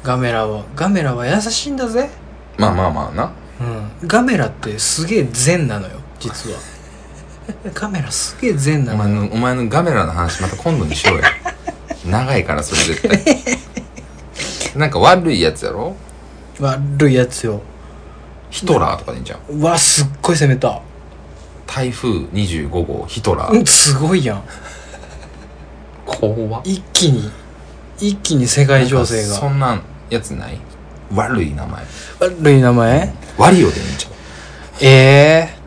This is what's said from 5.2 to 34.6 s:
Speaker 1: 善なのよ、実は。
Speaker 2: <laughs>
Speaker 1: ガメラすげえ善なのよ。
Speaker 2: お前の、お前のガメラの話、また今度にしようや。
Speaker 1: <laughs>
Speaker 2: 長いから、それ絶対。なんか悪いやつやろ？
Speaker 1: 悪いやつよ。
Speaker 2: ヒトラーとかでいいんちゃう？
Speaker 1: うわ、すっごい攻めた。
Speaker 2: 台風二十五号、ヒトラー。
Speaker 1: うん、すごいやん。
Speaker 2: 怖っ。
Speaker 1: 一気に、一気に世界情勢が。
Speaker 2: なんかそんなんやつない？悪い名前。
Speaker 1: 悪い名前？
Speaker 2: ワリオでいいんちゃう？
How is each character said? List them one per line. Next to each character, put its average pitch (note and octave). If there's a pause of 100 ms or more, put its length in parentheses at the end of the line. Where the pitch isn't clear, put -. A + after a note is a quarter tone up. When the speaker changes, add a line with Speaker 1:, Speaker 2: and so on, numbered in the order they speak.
Speaker 1:
善 D3
な G#2
の F#2
よ、 - (260)
実 A2
は。 F#2 (600)
Speaker 2:
<laughs> -
Speaker 1:
ガ -
メ F#3+
ラ A2+
す -
げ B3
え G3+
善 C#3+
な A2+
の G#2+
よ。 -
Speaker 2:
お -
前 G2+
の、 G#2
お A2+
前 B2+
の A#2+
ガ D3+
メ F3
ラ G2+
の D#2
話、 E2+
ま F#2+
た -
今 D#3+
度 F2+
に D#2
し -
よ -
う -
や。 - (100)
Speaker 1:
<laughs> -
Speaker 2:
長 B2
い G2+
か D#2+
ら、 D2
そ D#2
れ D#2
絶 -
対。 G3+ (1500)
な D3
ん -
か F2
悪 E3
い G#2+
や D#2+
つ -
や G1+
ろ？ D3+ (640)
Speaker 1:
悪 C#3+
い C3
や B2+
つ -
よ。 G#2 (880)
Speaker 2:
ヒ -
ト C#3+
ラ -
ー -
と -
か -
で C2
い B1+
い -
ん -
ち -
ゃ - (120)
う？ D3
Speaker 1:
う D3+
わ、 E3
す -
っ C#3 (140)
ご C3+
い -
攻 D3
め B2+
た。 A2 (840)
Speaker 2:
台 B2+
風 G#2
二 G2+
十 D#2+
五 E2+
号、 -
ヒ -
ト -
ラ -
ー。 -
Speaker 1:
う A3
ん、 A3
す -
ご D#3
い D3+
や G#2+
ん。 G2+ (1600)
Speaker 2:
怖 A2
っ。 -
Speaker 1:
一 F#3+ (100)
気 E3
に、 G#2+ (680)
一 G3+
気 -
に B2
世 C#3
界 C3+
情 B2
勢 A2+
が。 G#2
Speaker 2:
な -
ん G2+
か G2
そ C#3+
ん C#3
な C3
ん G#2 (280)
や A#2
つ -
な -
い？ - (560)
悪 A#2
い D2
名 C#2+
前。 - (360)
Speaker 1:
悪 E3+
い C#3
名 B2
前？ B2 (240)
Speaker 2:
ワ D3
リ F3+
オ F2+
で -
い -
い -
ん -
ち -
ゃ -
う？ - (720)